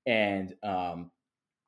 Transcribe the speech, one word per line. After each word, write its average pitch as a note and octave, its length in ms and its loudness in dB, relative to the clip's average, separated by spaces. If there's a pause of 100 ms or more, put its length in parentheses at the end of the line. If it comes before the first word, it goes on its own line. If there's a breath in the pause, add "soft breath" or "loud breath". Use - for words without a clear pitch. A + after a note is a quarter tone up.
And, G2+ 560 2
um, F2 480 -4 (560)